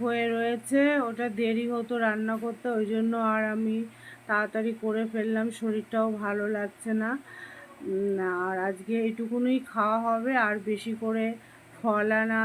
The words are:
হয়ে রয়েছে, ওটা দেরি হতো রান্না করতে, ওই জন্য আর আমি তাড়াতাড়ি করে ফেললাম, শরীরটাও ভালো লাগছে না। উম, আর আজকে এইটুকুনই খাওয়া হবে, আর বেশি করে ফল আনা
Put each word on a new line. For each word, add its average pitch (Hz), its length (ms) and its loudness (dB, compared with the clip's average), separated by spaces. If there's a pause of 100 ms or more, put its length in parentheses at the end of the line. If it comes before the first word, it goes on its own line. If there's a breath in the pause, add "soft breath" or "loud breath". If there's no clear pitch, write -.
হয়ে 233 260 0
রয়েছে, 233 520 2 (200)
ওটা 233 280 -2
দেরি 226 420 0
হতো 233 280 -2
রান্না 220 380 0
করতে, 226 320 -6
ওই 220 180 0
জন্য 226 260 2 (200)
আর 220 100 2 (120)
আমি 220 220 0 (500 loud breath)
তাড়াতাড়ি 214 540 0
করে 220 260 0
ফেললাম, 220 440 0
শরীরটাও 220 600 0
ভালো 208 360 -2
লাগছে 208 440 -4
না। 220 180 0 (760 loud breath)
উম, 196 320 0 (280)
আর 190 120 -2
আজকে 190 420 -2
এইটুকুনই 233 680 2
খাওয়া 214 320 2
হবে, 226 380 0
আর 214 180 2 (100)
বেশি 214 360 -2
করে 220 260 0 (500 loud breath)
ফল 208 360 2
আনা 220 320 4